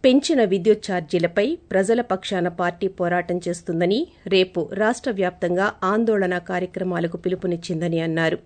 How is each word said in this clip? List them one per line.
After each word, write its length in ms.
పెంచిన 400
విద్యుత్ 480
ఛార్జీలపై 640
ప్రజల 300
పక్షాన 460
పార్టీ 400
పోరాటం 600
చేస్తుందని, 600
రేపు 460
రాష్ట్ర 380
వ్యాప్తంగా 640
ఆందోళన 540
కార్యక్రమాలకు 800
పిలుపునిచ్చిందని 840
అన్నారు. 460